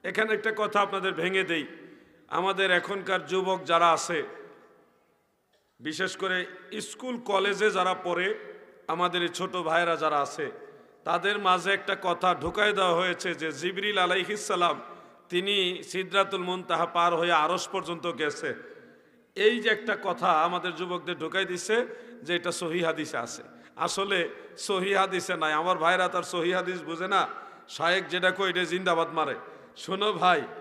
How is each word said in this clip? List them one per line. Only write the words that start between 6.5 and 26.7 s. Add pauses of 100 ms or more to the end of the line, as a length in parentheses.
স্কুল
কলেজে
যারা
পড়ে, (540)
আমাদের
এই
ছোট
ভাইরা
যারা
আছে, (540)
তাদের
মাঝে
একটা
কথা
ঢুকায়
দেওয়া
হয়েছে
যে
জিবরিল
আলাইহিস
সালাম (480)
তিনি
সিদরাতুল
মুনতাহা
পার
হয়ে
আরশ
পর্যন্ত
গেছে। (800)
এই
যে
একটা
কথা
আমাদের
যুবকদের
ঢুকাই
দিছে (360)
যে
এটা
সহিহ
হাদিসে
আছে, (340)
আসলে (300)
সহিহ
হাদিসে
নাই।
আমার
ভাইরা
তার
সহিহ
হাদিস